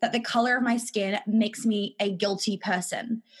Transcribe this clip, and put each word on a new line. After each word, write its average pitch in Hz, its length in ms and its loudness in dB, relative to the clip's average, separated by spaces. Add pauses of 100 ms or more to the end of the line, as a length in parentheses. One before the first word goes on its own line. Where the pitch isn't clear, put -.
that 233 100 0
the 240 80 0
color 240 380 2
of 247 60 2
my 240 140 2
skin 202 480 -2
makes 208 400 2
me 208 340 0
a 202 120 0
guilty 196 460 0
person. 208 640 -4 (180)